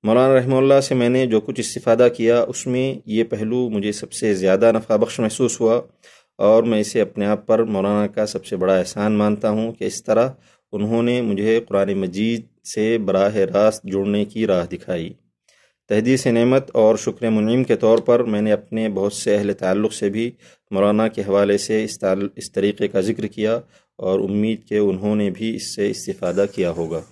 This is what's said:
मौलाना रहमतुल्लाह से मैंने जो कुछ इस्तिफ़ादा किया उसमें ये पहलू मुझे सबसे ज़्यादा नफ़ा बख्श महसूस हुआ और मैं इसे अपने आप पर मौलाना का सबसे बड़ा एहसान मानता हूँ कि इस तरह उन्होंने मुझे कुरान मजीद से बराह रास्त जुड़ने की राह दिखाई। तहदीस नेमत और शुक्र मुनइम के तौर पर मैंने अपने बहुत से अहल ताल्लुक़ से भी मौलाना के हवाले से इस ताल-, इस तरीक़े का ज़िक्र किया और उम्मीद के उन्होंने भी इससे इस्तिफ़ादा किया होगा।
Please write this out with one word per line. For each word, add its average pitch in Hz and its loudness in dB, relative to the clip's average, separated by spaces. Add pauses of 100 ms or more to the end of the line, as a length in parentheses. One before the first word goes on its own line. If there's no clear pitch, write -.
मौलाना 123 4
रहमतुल्लाह 135 4
से 135 -2
मैंने 123 2
जो 110 2
कुछ 127 -8
इस्तिफ़ादा 117 2
किया 117 2
उसमें 127 -4
ये 110 0
पहलू 113 -4
मुझे 104 -2
सबसे - -4
ज़्यादा 95 4
नफ़ा 110 0
बख्श 113 -2
महसूस 117 -2
हुआ 117 2 (580)
और 110 6
मैं 113 0
इसे 107 -2
अपने 101 -2
आप 104 -2
पर 113 2
मौलाना 104 0
का 107 -2
सबसे - -8
बड़ा 92 2
एहसान 104 -2
मानता 104 0
हूँ 110 -2
कि - -8
इस - -10
तरह 120 0 (380)
उन्होंने 117 0
मुझे 107 0
कुरान 98 0
मजीद 104 -4 (180)
से 110 -2
बराह 98 2
रास्त 104 2
जुड़ने 98 -2
की 110 -4
राह 90 0
दिखाई। 87 -8 (760)
तहदीस 120 2
नेमत 127 2 (100)
और 110 4
शुक्र 113 -4
मुनइम 110 2
के 120 2
तौर 113 4
पर 120 2
मैंने 107 0
अपने 110 -4
बहुत 98 -2
से 104 0
अहल 101 0
ताल्लुक़ 104 0
से 104 -2
भी 113 -4 (400)
मौलाना 104 2
के 107 -8
हवाले 101 2
से 110 -2
इस - -10
ताल-, 98 -2
इस - -16
तरीक़े 101 -2
का 98 -2
ज़िक्र 107 -4
किया 110 -4 (380)
और 98 0
उम्मीद 104 -2
के 104 0
उन्होंने 101 0
भी 110 -6
इससे - -6
इस्तिफ़ादा 95 -4
किया 90 -4
होगा। 82 -6